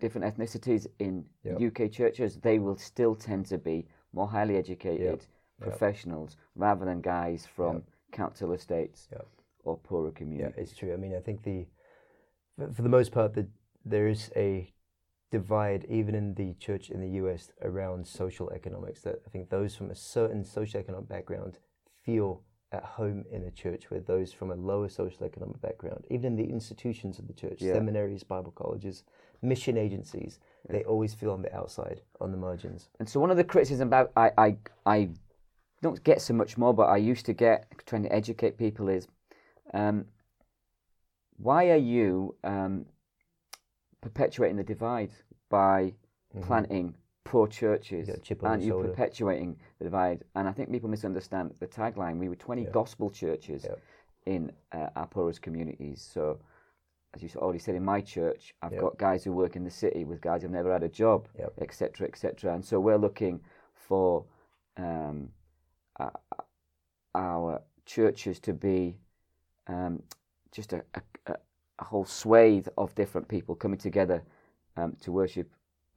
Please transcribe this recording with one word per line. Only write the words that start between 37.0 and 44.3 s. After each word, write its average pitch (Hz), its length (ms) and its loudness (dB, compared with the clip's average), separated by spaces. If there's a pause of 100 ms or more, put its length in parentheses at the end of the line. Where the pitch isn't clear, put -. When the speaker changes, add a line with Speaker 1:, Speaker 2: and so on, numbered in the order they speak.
Speaker 1:
to 117 80 0
get, 113 320 4 (200)
trying 107 160 -2
to - 100 -2
educate 107 460 0
people 107 300 0
is, 92 180 0 (680)
um, 104 340 0 (1300)
why 156 340 4
are 160 60 8
you, 113 640 4
um, 95 440 -2 (1120)
perpetuating 113 560 0